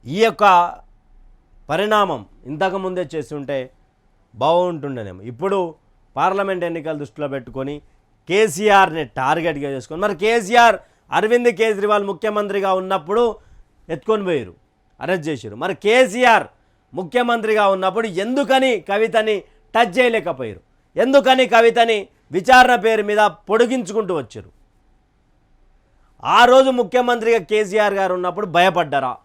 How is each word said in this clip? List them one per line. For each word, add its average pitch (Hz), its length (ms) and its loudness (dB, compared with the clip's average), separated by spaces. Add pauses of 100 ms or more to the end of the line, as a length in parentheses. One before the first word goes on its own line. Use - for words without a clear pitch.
ఈ 151 180 -6
యొక్క 208 200 0 (1200)
పరిణామం 190 540 0 (280)
ఇంతకుముందే 185 540 -4 (100)
చేస్తుంటే 143 440 -8 (760)
బాగుంటుండేనేమో. 135 880 -2 (100)
ఇప్పుడు 190 260 -2 (580)
పార్లమెంట్ 190 480 -2
ఎన్నికలు 160 380 -6
దృష్టిలో 143 260 -10
పెట్టుకొని 135 460 -10 (540)
కేసీఆర్ని 190 760 2 (140)
టార్గెట్గా 147 560 -2
చేసుకొని, 156 260 -10
మరి 208 220 -2
కేసీఆర్ 226 540 4 (340)
అరవింద్ 233 400 2 (100)
కేజ్రీవాల్ 208 500 0
ముఖ్యమంత్రిగా 202 600 -4 (100)
ఉన్నప్పుడు 190 420 -4 (680)
ఎత్తుకొని 208 400 -4
పోయారు, 120 260 -4 (460)
అరెస్ట్ 160 280 -4
చేశారు. 110 340 -10
మరి 180 120 -6 (100)
కేసీఆర్ 233 600 2 (460)
ముఖ్యమంత్రిగా 220 720 -2 (100)
ఉన్నప్పుడు 190 320 -4 (180)
ఎందుకని 262 480 0 (180)
కవితని 220 460 -2 (380)
టచ్ 220 240 0
చేయలేకపోయారు? 165 640 -2 (360)
ఎందుకని 262 500 4
కవితని 233 500 4 (400)
విచారణ 247 380 6 (100)
పేరు 220 260 0
మీద 208 120 2 (260)
పొడిగించుకుంటూ 214 720 -2
వచ్చారు? 110 300 -16 (1900)
ఆ - 60 8
రోజు 262 260 6
ముఖ్యమంత్రిగా 233 720 0 (100)
కేసీఆర్ 208 500 0
గారు 185 180 -2
ఉన్నప్పుడు 180 280 -4 (100)
భయపడ్డారా? 156 560 0 (120)